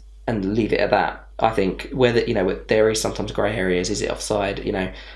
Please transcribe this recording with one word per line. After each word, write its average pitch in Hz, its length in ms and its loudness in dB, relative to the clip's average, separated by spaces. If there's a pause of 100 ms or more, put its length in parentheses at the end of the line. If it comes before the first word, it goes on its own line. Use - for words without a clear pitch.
(280)
and 101 260 0
leave 110 200 0
it - 80 4
at 101 80 2
that. 95 380 0 (140)
I 110 100 4
think 95 420 -2
whether, 120 320 4
you 120 80 0
know, 95 340 0
there 110 220 4
is 107 120 0
sometimes 104 300 -4
grey 104 240 -2
areas, 92 340 0
is 98 120 -2
it - 100 -2
offside, 98 540 -2
you 104 80 -2
know, 95 180 -2 (240)